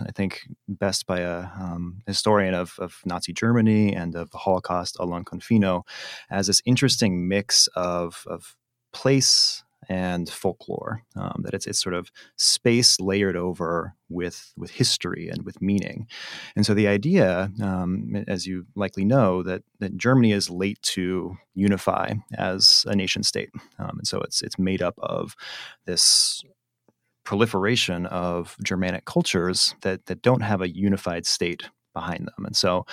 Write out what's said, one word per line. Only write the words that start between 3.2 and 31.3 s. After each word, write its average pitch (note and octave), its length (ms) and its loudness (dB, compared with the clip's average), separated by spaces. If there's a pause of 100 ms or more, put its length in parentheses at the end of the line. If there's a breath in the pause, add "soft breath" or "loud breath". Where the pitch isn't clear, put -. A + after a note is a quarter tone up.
Germany A2 600 4
and F2 220 -6
of E2+ 160 -8
the F#2 80 -14
Holocaust, F2+ 580 -2
Alain F2 260 -4
Confino, F#2+ 600 2 (480 loud breath)
as F#2+ 160 -2
this - 180 2
interesting A2+ 640 2
mix G2 480 2
of, F2 520 -2
of - 280 -12 (360)
place - 720 4 (240)
and F2+ 400 -2
folklore, - 760 -6 (120)
um, F#2 280 -8
that F#2+ 100 -8
it's, G2 140 -6
it's G#2 120 -2
sort F#2 140 -2
of F2 180 -6 (260 loud breath)
space - 600 4
layered F#2+ 360 2
over E2+ 580 -2 (160)
with, F2 480 -6
with F2+ 140 -12
history F2 580 -2
and - 160 -8
with - 160 -10
meaning. G2+ 460 -2 (480 loud breath)
And G#2 100 4
so A2 80 4
the G#2 140 4
idea, G2+ 640 4 (100)
um, G2 680 -2
as F2+ 200 -4
you F2+ 260 -6
likely G2 320 -2
know, G2+ 380 4
that, F#2 180 -4 (180)
that F#2+ 160 -6
Germany A#2 360 6
is G2+ 180 0
late F#2+ 340 -4
to F2+ 540 -4 (160)
unify G2 600 0 (220)
as F#2 520 4
a G#2 80 0
nation F#2+ 260 0
state. - 300 -2 (260 loud breath)
Um, - 220 -8
and - 80 -6
so - 140 -4
it's, - 200 -4
it's - 160 -8
made F#2 240 0
up F2 160 -2
of - 380 -6 (500 loud breath)
this - 560 2 (840)
proliferation G2+ 840 0
of F2 560 -4
Germanic F2+ 440 -2
cultures F2+ 760 0
that, F#2+ 240 -4
that F#2 160 -8
don't B2 220 4
have G#2 180 0
a F#2 80 -2
unified F2+ 560 -2
state - 380 -2 (280)